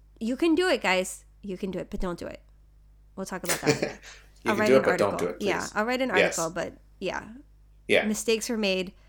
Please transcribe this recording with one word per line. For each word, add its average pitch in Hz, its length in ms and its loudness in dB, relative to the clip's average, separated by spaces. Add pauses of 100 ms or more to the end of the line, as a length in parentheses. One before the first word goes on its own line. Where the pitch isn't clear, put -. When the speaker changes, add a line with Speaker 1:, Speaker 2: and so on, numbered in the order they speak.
(200)
Speaker 1:
you 226 180 -2
can 330 180 4
do 359 140 4
it, 254 120 2
guys. 185 440 -2 (200)
You 190 120 -8
can 190 140 -6
do 180 80 -6
it, - 100 -8
but 202 100 -6
don't 175 200 -2
do - 60 -10
it. - 160 -12 (720)
We'll 190 100 -8
talk 185 180 -8
about 180 180 -2
that 180 200 2
later. - 220 -4
Speaker 2:
<laughs> - 420 -20
You 110 60 2
Speaker 1:
I'll 107 40 2
Speaker 2:
can 104 60 2
Speaker 1:
write 107 60 4
Speaker 2:
do 127 80 8
Speaker 1:
an - 60 8
Speaker 2:
it, - 40 2
but 180 120 4
don't - 160 4
Speaker 1:
article. - 140 -2
Speaker 2:
do - 80 -6
it, - 60 -10
Speaker 1:
Yeah, 180 180 0
Speaker 2:
please. - 160 -6
Speaker 1:
I'll 214 100 0
write 247 160 0
an 262 140 0
Speaker 2:
Yes. 185 240 4
Speaker 1:
article, 165 140 0
but 175 200 -4 (260)
yeah. - 240 -6 (640)
Speaker 2:
Yeah. - 180 4
Speaker 1:
Mistakes 214 440 -2
were 233 80 -2
made, 190 360 0 (160)